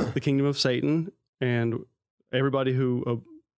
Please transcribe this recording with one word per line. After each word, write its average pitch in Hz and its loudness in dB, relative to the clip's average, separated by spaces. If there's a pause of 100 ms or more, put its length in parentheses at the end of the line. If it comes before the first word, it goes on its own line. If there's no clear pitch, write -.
(140)
The 139 0
kingdom 139 2
of 143 0
Satan, 143 0 (300)
and 117 0 (520)
everybody 135 2
who, 127 0
uh, 120 0 (440)